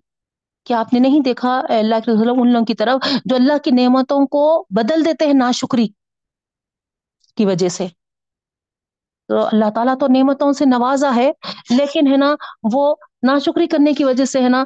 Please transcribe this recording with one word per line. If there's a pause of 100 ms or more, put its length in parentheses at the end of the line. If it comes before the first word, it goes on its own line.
(640)
کیا
آپ
نے
نہیں
دیکھا،
اے
اللہ
کے
رسول،
ان
لوگوں
کی
طرف (180)
جو
اللہ
کی
نعمتوں
کو
بدل
دیتے
ہیں
ناشکری (1500)
کی
وجہ
سے؟ (1400)
تو
اللہ
تعالیٰ
تو
نعمتوں
سے
نوازا
ہے، (380)
لیکن،
ہے
نا، (380)
وہ (280)
ناشکری
کرنے
کی
وجہ
سے،
ہے
نا،